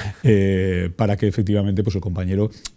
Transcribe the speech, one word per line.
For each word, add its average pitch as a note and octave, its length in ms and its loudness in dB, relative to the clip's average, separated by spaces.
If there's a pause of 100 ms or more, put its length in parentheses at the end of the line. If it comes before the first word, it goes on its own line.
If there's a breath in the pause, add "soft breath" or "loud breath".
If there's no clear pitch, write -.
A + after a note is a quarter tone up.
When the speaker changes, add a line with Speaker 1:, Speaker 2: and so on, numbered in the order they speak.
Speaker 1:
<laughs> - 180 -10
Speaker 2:
Eh, F#2+ 720 2
para G#2 220 0
que G#2+ 100 0
efectivamente, G2+ 560 0
pues, F#2 140 -2
el F#2+ 40 -4
compañero, F#2+ 500 -2 (260 loud breath)